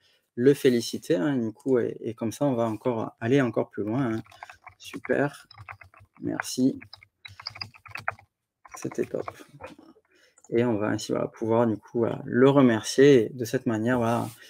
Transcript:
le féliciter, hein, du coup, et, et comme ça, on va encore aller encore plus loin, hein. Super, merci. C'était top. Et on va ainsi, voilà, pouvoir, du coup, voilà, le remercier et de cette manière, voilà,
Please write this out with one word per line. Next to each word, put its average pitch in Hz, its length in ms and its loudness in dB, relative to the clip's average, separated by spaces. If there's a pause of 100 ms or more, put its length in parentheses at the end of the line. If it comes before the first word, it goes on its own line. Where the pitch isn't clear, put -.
(360)
le 127 180 4
féliciter, 127 640 0
hein, 160 200 -2
du 113 160 -2
coup, 127 280 -2
et, 110 200 -4
et 113 140 -8
comme 113 180 -6
ça, - 140 -4
on 139 80 0
va 117 140 0
encore 110 520 -4
aller 131 220 2
encore 120 280 -2
plus - 140 -10
loin, 113 320 -4
hein. 113 60 -6 (560)
Super, - 720 -6 (720)
merci. - 580 -4 (2000)
C'était 113 300 -6
top. - 240 -8 (1200)
Et 117 140 0
on 120 140 0
va 107 100 -4
ainsi, 107 240 -4
voilà, 120 160 -2
pouvoir, 117 400 0
du 107 100 -2
coup, - 220 -8
voilà, 110 260 -2
le 123 240 6
remercier 135 760 6
et - 40 -10
de 123 140 -8
cette 127 220 -4
manière, 117 320 0
voilà, 117 320 0 (200)